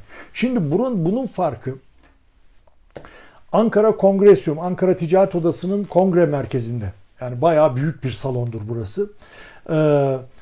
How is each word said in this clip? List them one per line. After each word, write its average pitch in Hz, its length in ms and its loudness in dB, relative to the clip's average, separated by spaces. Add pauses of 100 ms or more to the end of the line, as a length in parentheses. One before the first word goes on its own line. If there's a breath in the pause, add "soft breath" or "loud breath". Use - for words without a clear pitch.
(320 loud breath)
Şimdi 220 380 -2
bunun, 208 340 0
bunun 226 220 -2
farkı 139 480 -6 (1800 loud breath)
Ankara 214 440 2
Kongresyum, 196 640 4
Ankara 180 380 0
Ticaret 185 380 0
Odası'nın 175 500 -2
kongre 175 420 2
merkezinde. 120 680 -4 (280)
Yani 123 220 -8
bayağı 156 340 2
büyük 143 280 -4
bir 127 60 -4
salondur 120 580 -6
burası. 117 420 -6 (600 loud breath)
E, 147 460 2 (260 soft breath)